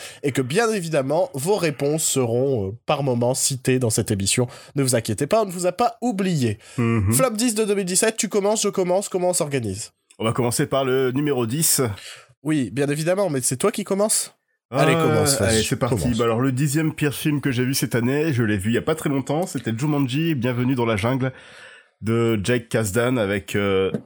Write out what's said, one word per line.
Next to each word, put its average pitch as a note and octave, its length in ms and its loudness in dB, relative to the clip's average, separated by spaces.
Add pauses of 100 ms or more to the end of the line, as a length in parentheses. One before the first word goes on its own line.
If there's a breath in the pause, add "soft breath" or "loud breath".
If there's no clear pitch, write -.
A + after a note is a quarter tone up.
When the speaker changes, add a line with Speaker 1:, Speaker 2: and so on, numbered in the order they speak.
(220 loud breath)
Speaker 1:
et C#3+ 100 0
que, C#3 100 0
bien F#3 300 0
évidemment, D#3+ 640 0
vos D#3 220 0
réponses D#3 480 -2
seront, B2 640 0
euh, G2 40 -6 (140)
par C#3+ 160 0
moments B2 320 2
citées C3 440 0
dans B2 120 0
cette A2 200 0
émission. G#2 360 0 (280 loud breath)
Ne C#3 80 0
vous B2+ 140 0
inquiétez A#2 300 -2
pas, A3 160 2
on G#3 40 -4
ne F#3 60 -8
vous F3+ 140 -4
a F3+ 60 2
pas A#3 280 -2
oublié. F#3 580 0 (200 loud breath)
Speaker 2:
Mhm. A#2 340 2
Speaker 1:
Flop B3+ 180 2
dix A3 240 -2
de A3 100 0
deux G#3 100 0
mille G3+ 100 -2
dix-sept, A3 320 0
tu A3 120 -2
commences, G#3 340 0
je G3+ 60 0
commence, F#3+ 420 0
comment F3+ 200 0
on F3+ 40 0
s'organise ? B2+ 580 -4 (260)
Speaker 2:
On G#2 60 -4
va A2+ 80 2
commencer A#2+ 340 0
par C#3 180 0
le B2+ 280 2
numéro C3+ 340 0
dix. C#3+ 360 0 (600 loud breath)
Speaker 1:
Oui, C#3+ 300 -2
bien C3+ 160 -2
évidemment, E3+ 400 0
mais C#3 140 -2
c'est - 160 -2
toi G3+ 120 2
qui G#3+ 140 -4
commences. G3+ 500 -2 (380)
Allez, D3+ 220 4
Speaker 2:
Euh, E3 80 2
Speaker 1:
commence, - 380 2
vas-y, A#2 80 2
Speaker 2:
allez, A2 160 4
c'est C3+ 100 -2
parti. B2 260 0
Speaker 1:
commence. A#2+ 180 2
Speaker 2:
Bah A#2+ 80 2
alors, A2+ 140 2
le C3+ 120 2
dixième D3 420 0
pire D3 180 -2
film D3+ 280 0
que C#3+ 100 0
j'ai B2 140 0
vu C3 100 0
cette C3 220 0
année, C#3 360 2
je A#2+ 120 2
l'ai G#2+ 120 2
vu G2 140 -2
il A#2 40 2
y F3 40 2
a - 40 0
pas D#3+ 120 0
très D#3+ 160 -2
longtemps, C#3 340 -2
c'était C3 320 -4
Jumanji, D3 600 0
Bienvenue B2 400 0
dans A#2+ 100 0
la A2+ 100 2
jungle, B2 360 0 (680 loud breath)
de A2+ 420 0
Jake A#2+ 240 -2
Kasdan A#2 480 0
avec, G2+ 400 -2
euh, G2 340 2 (140)